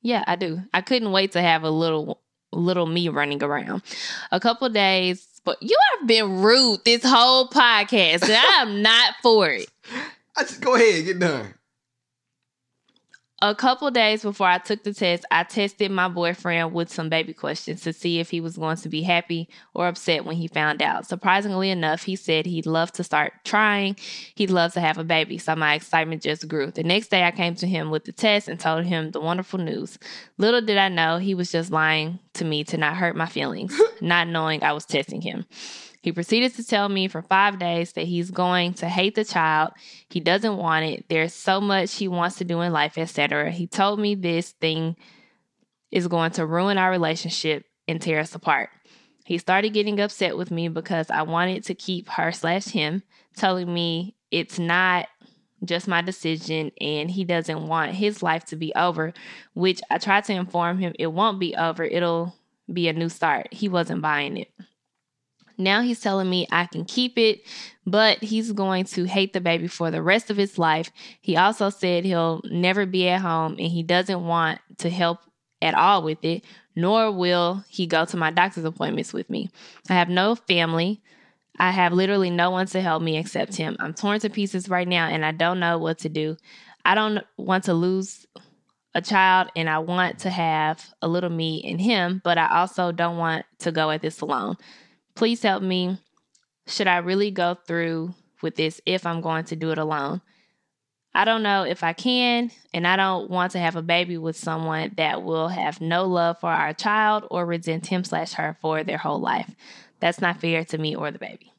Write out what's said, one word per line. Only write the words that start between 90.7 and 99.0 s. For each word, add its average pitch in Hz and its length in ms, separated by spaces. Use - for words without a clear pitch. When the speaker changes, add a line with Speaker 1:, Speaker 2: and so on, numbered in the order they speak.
Speaker 1:
a - 60
little 175 220
me 160 360
and - 140
him, 190 460
but 175 120
I 165 220
also 180 320
don't 170 260
want 165 280
to 175 120
go 160 180
at 156 120
this 156 180
alone. 139 380
Please 233 280
help 190 200
me. 185 340
Should 196 200
I 180 100
really 190 340
go 180 220
through 170 600
with 160 160
this 160 280
if 185 200